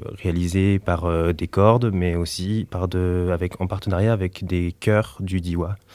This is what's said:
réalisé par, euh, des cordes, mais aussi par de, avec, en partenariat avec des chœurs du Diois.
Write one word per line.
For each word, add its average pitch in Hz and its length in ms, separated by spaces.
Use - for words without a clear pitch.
réalisé 92 580
par, 85 260
euh, 85 280
des 87 140
cordes, 113 460
mais 90 220
aussi 92 540
par 92 180
de, 90 440
avec, 87 300
en 92 60
partenariat 98 460
avec 92 320
des 87 340
chœurs 107 400
du 92 220
Diois. 85 340